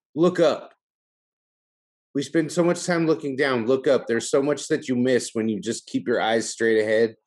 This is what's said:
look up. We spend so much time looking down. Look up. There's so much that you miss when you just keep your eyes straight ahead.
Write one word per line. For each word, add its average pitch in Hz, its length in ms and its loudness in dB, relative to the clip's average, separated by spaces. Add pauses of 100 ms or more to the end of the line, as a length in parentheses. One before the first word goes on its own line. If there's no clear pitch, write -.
(160)
look 175 260 2
up. 147 320 2 (1400)
We 139 80 -2
spend 156 300 -2
so 170 120 2
much 175 220 0
time 170 200 0
looking 143 300 -2
down. 131 300 0
Look 131 200 2
up. 127 200 2
There's 113 240 -2
so 139 120 2
much 147 260 -4
that 147 200 -2
you 131 80 0
miss 123 380 0
when 110 140 -2
you 104 120 -4
just 110 260 -6
keep 107 200 -6
your 110 140 0
eyes 110 280 0
straight 113 320 2
ahead. 110 360 2 (100)